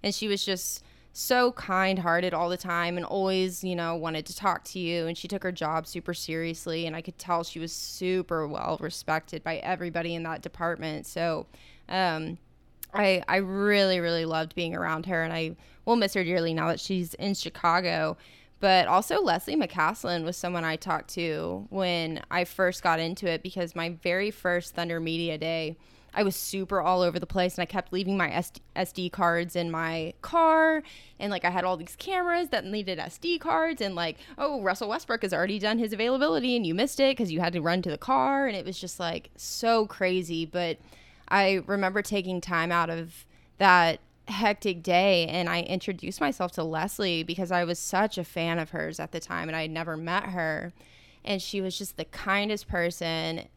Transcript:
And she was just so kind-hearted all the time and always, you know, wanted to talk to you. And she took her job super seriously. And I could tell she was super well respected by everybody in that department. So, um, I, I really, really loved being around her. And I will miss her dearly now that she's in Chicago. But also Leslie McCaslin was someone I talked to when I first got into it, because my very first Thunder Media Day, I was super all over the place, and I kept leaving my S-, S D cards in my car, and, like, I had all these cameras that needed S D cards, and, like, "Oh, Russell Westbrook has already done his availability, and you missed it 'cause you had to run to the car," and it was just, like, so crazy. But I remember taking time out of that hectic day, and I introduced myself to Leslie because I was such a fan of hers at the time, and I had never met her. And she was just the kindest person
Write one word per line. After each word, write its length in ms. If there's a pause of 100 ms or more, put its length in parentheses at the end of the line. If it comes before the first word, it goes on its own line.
And 120
she 140
was 160
just 400 (320)
so 360
kind-hearted 800
all 160
the 80
time 400
and 80
always, 580
you 120
know, 180
wanted 320
to 100
talk 280
to 140
you. 280
And 100
she 120
took 160
her 80
job 340
super 260
seriously. 760
And 80
I 60
could 180
tell 260
she 160
was 120
super 760
well 340
respected 600
by 160
everybody 560
in 100
that 180
department. 640
So, 400 (420)
um, 480 (560)
I, 360
I 80
really, 640
really 260
loved 280
being 220
around 300
her. 160
And 100
I 240 (300)
will 100
miss 180
her 100
dearly 280
now 160
that 120
she's 340
in 200
Chicago. 840 (440)
But 280
also 340
Leslie 340
McCaslin 680
was 120
someone 280
I 120
talked 380
to 560
when 600
I 140
first 380
got 160
into 320
it, 120
because 340
my 140 (120)
very 280
first 440
Thunder 260
Media 360
Day, 400 (400)
I 60
was 140
super 440
all 220
over 160
the 80
place, 320
and 40
I 40
kept 260
leaving 240
my 160
S-, 200 (240)
S 160
D 180
cards 460
in 140
my 520
car, 600 (360)
and, 120
like, 140
I 60
had 140
all 120
these 220
cameras 520
that 140
needed 360
S 180
D 200
cards, 440
and, 140
like, 200 (220)
"Oh, 240
Russell 260
Westbrook 340
has 120
already 240
done 200
his 140
availability, 640
and 80
you 80
missed 280
it 180
'cause 140
you 80
had 140
to 60
run 220
to 80
the 80
car," 480
and 100
it 80
was 140
just, 220
like, 360
so 500
crazy. 600
But 320 (500)
I 380
remember 340
taking 400
time 300
out 200
of 360 (320)
that 400 (300)
hectic 560
day, 420
and 220
I 140
introduced 580
myself 320
to 100
Leslie 600
because 260
I 140
was 160
such 380
a 60
fan 360
of 100
hers 300
at 100
the 100
time, 280
and 80
I 60
had 100
never 240
met 300
her. 460 (520)
And 180
she 180
was 160
just 200
the 100
kindest 600
person 880